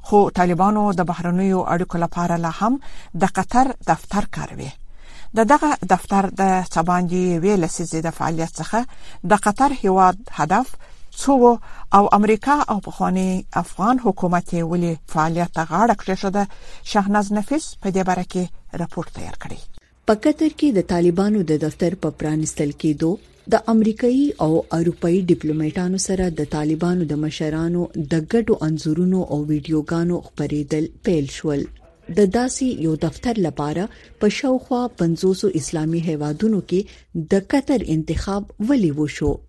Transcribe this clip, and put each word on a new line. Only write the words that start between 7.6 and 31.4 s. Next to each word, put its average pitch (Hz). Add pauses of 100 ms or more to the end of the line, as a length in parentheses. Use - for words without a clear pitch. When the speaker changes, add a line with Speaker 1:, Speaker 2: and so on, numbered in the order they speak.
Speaker 1:
لسیزې 160
د 160
فعالیت 165
څخه 214 (540)
د 208
قطر 262
هیواد 190 (220)
هدف 160 (480)
څه -
و 269 (540)
او 202 (140)
امریکا 214 (120)
او 214 (100)
پخوانی 185 (340)
افغان 226
حکومت 180 (100)
یې 170
ولې 170
فعالیت 165
ته 165
غاړه 220
کېښوده؟ 190 (480)
شهناز 202
نفیس 214 (120)
په 202
دې 190
باره 180
کې 180 (360)
راپور 165
تیار -
کړی. - (480)
Speaker 2:
په -
قطر 302
کې 302
د 185 (120)
طالبانو 185
د 151
دفتر 170
په 151
پرانیستل 156 (120)
کېدو 160 (360)
د 220 (120)
امریکایي 233 (180)
او 156 (240)
اروپایي 170 (120)
ډیپلوماټانو 160
سره 190 (140)
د 151
طالبانو 165
د 147
مشرانو 160 (300)
د - (180)
ګډو 226 (120)
انځورونو 160 (140)
او 147 (100)
ویډیوګانو 156 (120)
خپرېدل 147 (200)
پیل 156
شول. 147 (560)